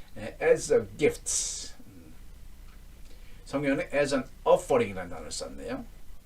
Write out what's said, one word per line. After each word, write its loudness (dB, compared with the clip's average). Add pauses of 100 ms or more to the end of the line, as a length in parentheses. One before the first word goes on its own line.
(180)
에, -8
as 6
a 8 (180)
gift. 0 (140)
음. -16 (1300)
성경에는 0
as 4
an 2 (200)
offering이라는 4
단어를 -8
썼네요. -6 (420)